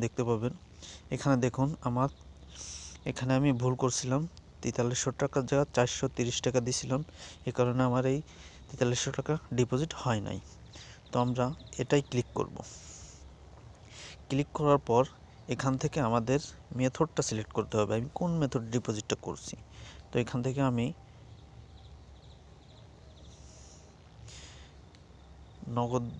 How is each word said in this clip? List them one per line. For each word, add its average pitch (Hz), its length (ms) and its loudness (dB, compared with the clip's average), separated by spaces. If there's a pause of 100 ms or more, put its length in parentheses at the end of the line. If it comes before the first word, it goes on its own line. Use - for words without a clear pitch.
দেখতে 120 180 0
পাবেন। 117 300 0 (580)
এখানে 135 240 2 (100)
দেখুন 135 360 2
আমার 127 280 2 (960)
এখানে 127 280 0
আমি 139 180 6
ভুল 127 240 2
করছিলাম, 131 520 0 (340)
তেতাল্লিশশো 123 500 0
টাকার 139 340 0
জায়গায় 143 300 2
চারশো 123 400 2
তিরিশ 120 260 -2
টাকা 127 180 2
দিছিলাম, 127 440 0 (420)
এ 123 120 -4
কারণে 123 260 4
আমার 127 220 4
এই 135 160 2 (480)
তেতাল্লিশশো 123 420 0
টাকা 143 220 -2 (200)
ডিপোজিট 127 420 2
হয় 113 320 0
নাই। 101 120 -4 (720)
তো 127 80 0
আমরা 123 260 2 (320)
এটাই 139 240 4
ক্লিক 123 320 -2
করব। - 220 -2 (1700)
ক্লিক 139 240 2
করার 147 240 6
পর 127 260 6 (440)
এখান 131 300 2
থেকে 147 220 -2
আমাদের 120 400 4 (360)
মেথডটা 131 460 2
সিলেক্ট 110 300 -2
করতে 110 260 0
হবে, 104 180 4
আমি 120 180 0
কোন 175 240 0
মেথড 131 260 0 (100)
ডিপোজিটটা 110 480 0
করছি। - 340 -10 (560)
তো - 80 2
এখান 120 240 -2
থেকে 131 180 0
আমি 127 320 2 (4000)
নগদ, 120 340 2 (160)